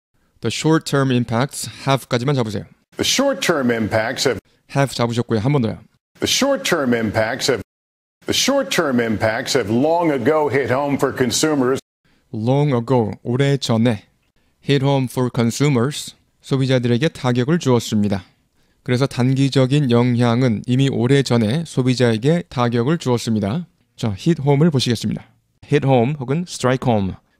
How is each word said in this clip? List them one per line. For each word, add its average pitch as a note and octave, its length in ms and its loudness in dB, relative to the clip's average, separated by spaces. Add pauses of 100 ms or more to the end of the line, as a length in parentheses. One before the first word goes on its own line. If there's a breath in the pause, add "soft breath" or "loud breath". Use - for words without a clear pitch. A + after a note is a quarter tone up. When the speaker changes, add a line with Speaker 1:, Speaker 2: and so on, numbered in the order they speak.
(400)
Speaker 1:
The A2+ 100 -4
short-term C#3+ 600 0
impacts A#2+ 560 -2 (160)
have까지만 C3+ 500 -2
잡으세요. A2 320 -4 (300)
Speaker 2:
The - 80 -2
short-term G3 680 0
impacts A2+ 540 -2
have A2+ 160 -2 (360)
Speaker 1:
have C#3 180 0
잡으셨고요. A#2 460 -2
한 C3+ 120 0
번 C#3+ 100 0
더요. G#2+ 160 -4 (420)
Speaker 2:
The - 80 -2
short-term F#3 680 0
impacts A2+ 560 0
have, G#2+ 120 -2 (640)
the - 80 -2
short-term F3 680 0
impacts A2+ 560 -2
have G#2 160 0
long D#3+ 400 2
ago C#3+ 360 0
hit B2+ 240 0
home C#3+ 240 -2
for C3 200 0
consumers. C3 640 0 (520)
Speaker 1:
Long C3 400 0
ago, A#2 400 0 (100)
오래전에. B2 840 0 (640)
Hit C#3 160 2
home C3+ 260 0
for B2 240 -2
consumers, B2+ 800 0 (260)
소비자들에게 B2+ 680 2
타격을 B2+ 500 0
주었습니다. G#2 640 0 (600)
그래서 B2+ 220 0
단기적인 C3 840 2
영향은 A#2+ 760 2
이미 C3 220 2
오래전에 A#2+ 800 2
소비자에게 B2+ 840 0
타격을 A#2+ 500 0
주었습니다. A#2 680 -2 (300)
자, A#2 200 -4
hit E3 260 0
home을 C#3+ 280 4
보시겠습니다. A#2 540 -2 (460)
Hit C#3+ 160 2
home C3 320 2
혹은 C3 300 -4
strike - 420 -2
home, F#2+ 240 0 (260)